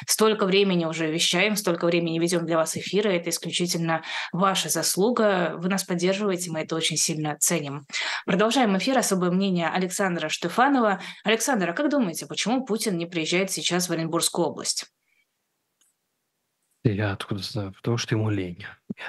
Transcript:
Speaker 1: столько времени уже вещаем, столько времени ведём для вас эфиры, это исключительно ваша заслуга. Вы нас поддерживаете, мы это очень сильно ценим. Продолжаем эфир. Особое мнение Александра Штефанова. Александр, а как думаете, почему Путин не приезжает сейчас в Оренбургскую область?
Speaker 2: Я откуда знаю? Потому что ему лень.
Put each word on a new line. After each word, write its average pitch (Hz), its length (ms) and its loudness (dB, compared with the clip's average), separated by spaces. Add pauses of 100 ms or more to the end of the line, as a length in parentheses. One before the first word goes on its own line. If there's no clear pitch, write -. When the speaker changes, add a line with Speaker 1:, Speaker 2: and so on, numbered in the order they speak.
Speaker 1:
столько 214 400 4
времени 185 400 4
уже 160 260 -2
вещаем, 175 440 2
столько 175 280 0
времени 170 340 2
ведём 170 280 2
для 165 100 0
вас 160 220 0
эфиры, 208 340 0
это 170 160 0
исключительно 165 720 -2 (320)
ваша 175 380 2
заслуга. 185 880 2
Вы 175 100 -2
нас 190 160 0
поддерживаете, 180 640 -2
мы 160 100 -4
это 160 160 -4
очень 160 200 -2
сильно 151 420 -2
ценим. 147 440 -2 (420)
Продолжаем 214 540 2
эфир. 262 180 2
Особое 180 340 2
мнение 180 380 2
Александра 180 600 -2
Штефанова. 220 720 2 (240)
Александр, 220 440 2
а 170 60 -2
как 294 160 0
думаете, 208 360 0
почему 226 380 -2
Путин 214 320 -2
не 170 100 -2
приезжает 175 440 0
сейчас 175 380 0
в 170 40 0
Оренбургскую 160 540 0
область? - 400 -4 (2000)
Speaker 2:
Я 104 280 0
откуда 98 300 -8
знаю? 98 300 -8
Потому 117 240 -4
что - 180 -4
ему 110 160 0
лень. 92 340 -6 (440)